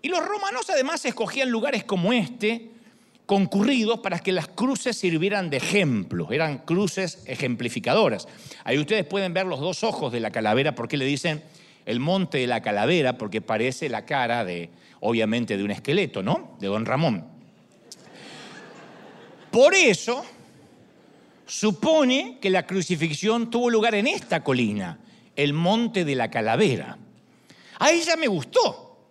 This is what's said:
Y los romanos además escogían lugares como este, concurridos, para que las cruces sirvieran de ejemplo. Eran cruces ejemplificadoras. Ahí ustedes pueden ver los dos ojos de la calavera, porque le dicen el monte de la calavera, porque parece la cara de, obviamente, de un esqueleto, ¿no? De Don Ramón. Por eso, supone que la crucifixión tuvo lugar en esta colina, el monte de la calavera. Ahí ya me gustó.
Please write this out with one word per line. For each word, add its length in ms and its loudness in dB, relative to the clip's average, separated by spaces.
Y 60 -4
los 140 0
romanos 460 -4
además 380 0
escogían 420 -2
lugares 360 -2
como 280 0
este, 580 -2
concurridos, 760 2
para 180 -4
que 140 -2
las 160 -2
cruces 500 -2
sirvieran 500 0
de 80 -2
ejemplo. 760 0
Eran 260 -2
cruces 680 -2
ejemplificadoras. 1000 0
Ahí 120 0
ustedes 300 0
pueden 260 -2
ver 140 0
los 140 -4
dos 240 -4
ojos 280 -2
de 80 -2
la 100 -2
calavera, 440 2
porque 240 -4
le 80 -2
dicen 360 -2
el 140 -2
monte 360 0
de 100 0
la 140 -2
calavera, 560 2
porque 240 -6
parece 480 -2
la 160 -6
cara 400 -2
de, 260 -8
obviamente, 560 0
de 80 -2
un 60 -2
esqueleto, 520 -2
¿no? 380 -2
De 60 -6
Don 180 -2
Ramón. 420 0
Por 240 8
eso, 500 4
supone 960 2
que 100 0
la 160 2
crucifixión 840 -2
tuvo 200 2
lugar 240 2
en 120 2
esta 360 -2
colina, 560 -2
el 160 0
monte 520 0
de 100 0
la 160 -2
calavera. 680 0
Ahí 240 4
ya 140 0
me 120 0
gustó. 680 0